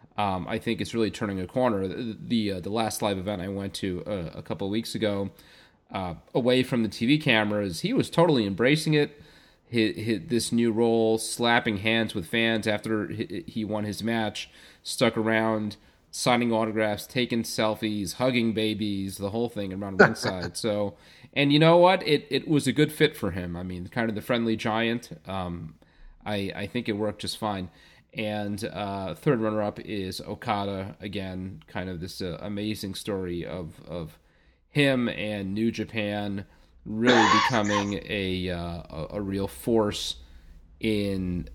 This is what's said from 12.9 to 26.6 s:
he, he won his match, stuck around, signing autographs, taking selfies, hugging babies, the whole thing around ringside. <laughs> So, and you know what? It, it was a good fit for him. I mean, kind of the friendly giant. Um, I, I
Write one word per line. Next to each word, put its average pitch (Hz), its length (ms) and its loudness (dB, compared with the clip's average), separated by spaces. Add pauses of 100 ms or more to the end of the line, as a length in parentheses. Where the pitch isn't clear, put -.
he, 104 400 -8
he 110 180 -6
won 104 200 -4
his 98 180 -6
match, 110 460 -2 (340)
stuck - 340 0
around, 110 600 0 (340)
signing 120 400 2
autographs, 107 560 0
taking 120 360 0
selfies, 107 720 -2
hugging 123 360 2
babies, 101 680 -2
the 98 100 -4
whole 117 180 0
thing 101 240 -6
around 95 300 2
ringside. 92 560 2
<laughs> - 0 -
So, 104 380 0 (380)
and 143 200 4
you 147 60 8
know 165 180 8
what? 185 280 6
It, 147 260 4
it - 160 0
was 147 200 2
a 127 40 6
good 151 200 4
fit 151 240 4
for 98 160 -4
him. 87 240 -4
I 87 80 -6
mean, 90 240 -8
kind 113 220 -2
of 104 60 -4
the 104 60 -6
friendly 117 340 0
giant. 113 560 0 (160)
Um, 87 480 -6 (500)
I, 101 300 -2
I 101 120 -6